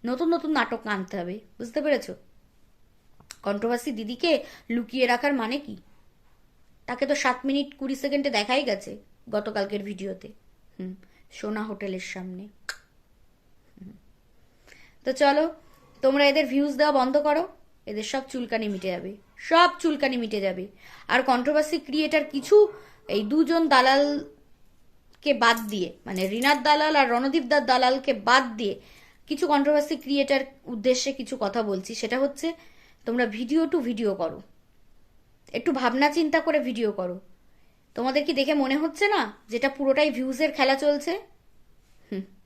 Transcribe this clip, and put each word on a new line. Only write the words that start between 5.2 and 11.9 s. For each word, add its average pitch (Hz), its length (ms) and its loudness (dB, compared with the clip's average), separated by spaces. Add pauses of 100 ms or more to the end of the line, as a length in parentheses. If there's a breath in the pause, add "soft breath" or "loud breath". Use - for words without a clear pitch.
মানে 247 260 -2
কি? 226 180 -12 (1080)
তাকে 247 200 -4
তো 285 80 2
সাত 254 300 0
মিনিট 277 320 -2
কুড়ি 269 180 -6
সেকেন্ডে 285 360 -2
দেখাই 254 320 0
গেছে 214 340 -6 (340)
গতকালকের 208 520 -4
ভিডিওতে। 196 460 -10 (500)
হুম, 185 160 -10 (360 soft breath)
সোনা 214 320 -8
হোটেলের 202 380 -8